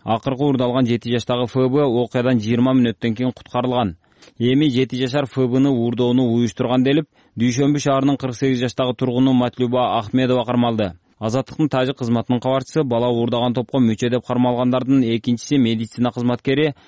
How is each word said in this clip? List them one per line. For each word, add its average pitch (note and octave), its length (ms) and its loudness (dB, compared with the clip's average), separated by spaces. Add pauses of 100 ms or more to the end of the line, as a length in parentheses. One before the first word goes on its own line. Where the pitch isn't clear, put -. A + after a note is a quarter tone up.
Акыркы B2 400 -2
уурдалган B2+ 440 2
жети A#2 260 -2
жаштагы B2 320 -2
Ф C3 240 0
Б C#3+ 160 2
окуядан B2 560 0
жыйырма A#2+ 320 0
мүнөттөн A#2 420 0
кийин B2 180 -4
куткарылган. B2 680 -4 (400)
Эми C3+ 320 2
жети B2 260 -2
жашар C3 280 -2
Ф - 100 -12
Б-ны C3 360 2
уурдоону B2 600 2
уюштурган A#2+ 520 0
делип, D3 240 0 (280)
Дүйшөмбү C3 420 2
шаарынын C3+ 380 2
кырк B2+ 200 -6
сегиз C3 240 0
жаштагы B2+ 340 -2
тургуну B2+ 380 2
Матлюба B2 640 0
Ахмедова B2 460 0
кармалды. A#2 480 0 (260)
Азаттыктын B2+ 500 -2
тажик C3 300 -2
кызматынын A#2 420 -2
кабарчысы C3+ 440 -2
бала A#2+ 240 0
уурдаган A#2+ 460 0
топко B2+ 240 -4
мүчө A#2 320 2
деп A#2+ 140 -2
кармалгандардын B2 800 0 (140)
экинчиси B2 420 -2
медицина A2+ 540 -2
кызматкери C3 640 -2 (140)